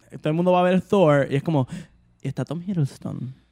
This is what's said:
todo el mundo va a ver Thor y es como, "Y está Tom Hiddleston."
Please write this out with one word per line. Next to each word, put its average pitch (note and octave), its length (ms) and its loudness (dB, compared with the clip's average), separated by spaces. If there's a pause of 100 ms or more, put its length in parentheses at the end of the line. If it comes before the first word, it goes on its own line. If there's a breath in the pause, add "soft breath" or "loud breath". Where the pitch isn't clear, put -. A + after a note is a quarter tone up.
(220)
todo D3+ 80 -2
el D#3 60 0
mundo F3+ 160 2
va F3+ 80 4
a F3+ 40 2
ver F3+ 180 2
Thor D3+ 460 4
y C3+ 100 -4
es C#3 40 -2
como, C3+ 260 0 (540 loud breath)
"Y C#3 60 -8
está C3+ 180 -6
Tom E3+ 160 -10
Hiddleston." C3+ 720 -6 (180)